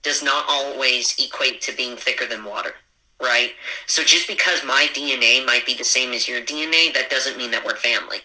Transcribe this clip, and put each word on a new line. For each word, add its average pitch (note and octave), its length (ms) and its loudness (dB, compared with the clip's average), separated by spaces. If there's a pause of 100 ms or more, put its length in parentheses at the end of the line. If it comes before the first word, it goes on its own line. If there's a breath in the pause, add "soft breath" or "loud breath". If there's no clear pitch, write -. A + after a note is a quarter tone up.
does D3 200 0
not D3 260 0
always C3+ 680 0
equate - 440 -2
to B2 140 -4
being B2 200 -6
thicker B2 300 -2
than A2 180 -8
water, - 280 -6 (500)
right? B2 300 2 (340 loud breath)
So - 160 0
just E3+ 240 6
because F3+ 380 0
my C#3 300 4
D C#3 180 -4
N B2 100 0
A A#2+ 220 4
might B2 220 2
be B2+ 80 -2
the A#2+ 100 -8
same B2+ 280 0
as A#2 140 -2
your B2 140 -4
D D3 220 -6
N D#3+ 120 -2
A, E3 180 4
that - 180 0
doesn't C3 260 -2
mean B2 140 -6
that A#2 140 -2
we're A2+ 120 -4
family. G#2+ 480 -2